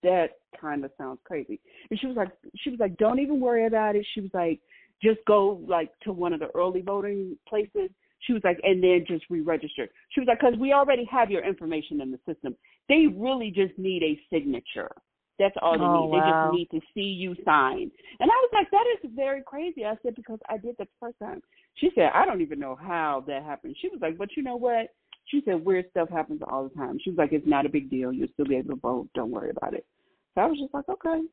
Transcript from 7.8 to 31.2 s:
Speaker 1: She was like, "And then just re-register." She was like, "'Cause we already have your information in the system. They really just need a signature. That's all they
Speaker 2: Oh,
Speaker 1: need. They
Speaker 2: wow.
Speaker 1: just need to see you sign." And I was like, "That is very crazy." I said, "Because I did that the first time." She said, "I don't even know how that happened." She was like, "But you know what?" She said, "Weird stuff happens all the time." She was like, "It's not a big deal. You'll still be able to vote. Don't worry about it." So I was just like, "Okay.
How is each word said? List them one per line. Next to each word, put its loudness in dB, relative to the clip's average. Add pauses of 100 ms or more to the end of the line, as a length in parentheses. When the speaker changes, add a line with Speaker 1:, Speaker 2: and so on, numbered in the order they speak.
Speaker 1:
She -2
was 0
like, 2
"And 4
then 6
just -4
re-register." -4 (220)
She 0
was 2
like, 6
"'Cause 6
we 2
already 6
have 2
your 0
information -4
in -6
the -8
system. -8 (320)
They 8
really 0
just 0
need -2
a 0
signature. -4 (480)
That's 2
all 2
they 2
Speaker 2:
Oh, 6
Speaker 1:
need. 0
They 4
Speaker 2:
wow. 4
Speaker 1:
just 0
need -2
to -2 (140)
see -4
you -6
sign." 2 (260)
And 4
I 6
was 4
like, 2
"That 4 (180)
is -12
very -4
crazy." -8
I -4
said, -6
"Because -14
I -6
did -10
that -10
the -20
first -14
time." -12 (340)
She 2
said, 6
"I 6
don't 0
even -4
know -8
how -2
that -6
happened." -12
She -6
was -10
like, -4
"But -8
you -4
know -6
what?" 0 (340)
She 0
said, 0
"Weird 2
stuff 0
happens -4
all -4
the -16
time." -6
She -4
was -4
like, 4
"It's 0
not 4
a -2
big -2
deal. -2
You'll -4
still -2
be 0
able -4
to -10
vote. -4
Don't -4
worry -6
about -6
it." -8 (500)
So 2
I 4
was 0
just -8
like, -8
"Okay. -2 (100)